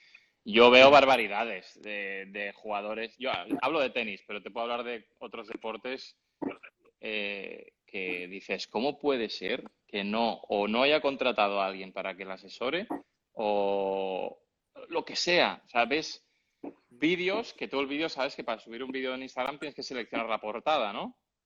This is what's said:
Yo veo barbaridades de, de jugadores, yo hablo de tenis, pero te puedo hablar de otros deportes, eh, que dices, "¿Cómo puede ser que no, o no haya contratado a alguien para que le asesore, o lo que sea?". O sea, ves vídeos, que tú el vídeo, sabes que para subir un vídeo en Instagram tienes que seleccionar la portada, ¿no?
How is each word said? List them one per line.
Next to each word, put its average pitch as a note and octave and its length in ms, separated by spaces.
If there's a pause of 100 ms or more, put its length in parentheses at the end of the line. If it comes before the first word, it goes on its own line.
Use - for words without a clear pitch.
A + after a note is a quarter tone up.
(440)
Yo A#2 280
veo C3 200
barbaridades A#2 920
de, G2 460
de G2+ 260
jugadores, G#2+ 640
yo B2+ 120 (320)
hablo D3+ 180
de B2+ 120
tenis, G#2+ 360
pero G#2 160
te G#2+ 80
puedo A#2 120
hablar A#2+ 200
de A#2 240 (120)
otros A2+ 280
deportes, A2+ 720 (840)
eh, G2+ 720 (120)
que F2+ 420
dices, F#2+ 400
"¿Cómo C#3 320
puede B2+ 300
ser A2 340 (240)
que G2+ 160
no, A2 300 (160)
o G#2 180
no A2+ 160
haya D3 180
contratado A2+ 600
a F#2+ 60
alguien F#2+ 260
para F#2+ 240
que F#2+ 80
le F#2+ 80
asesore, B2+ 540 (460)
o G2 1080 (500)
lo E3 160
que - 100
sea?". C#3 500
O - 40
sea, A#2 160
ves D3+ 400 (640)
vídeos, F3+ 640
que - 140
tú C3 120
el C#3 80
vídeo, D3+ 220
sabes C#3 260
que D3 80
para A2+ 160
subir A#2 240
un C3 80
vídeo C3 220
en C3 100
Instagram C3 360
tienes C#3+ 160
que C3 80
seleccionar A#2 440
la A2 120
portada, G#2+ 540
¿no? F3+ 240 (280)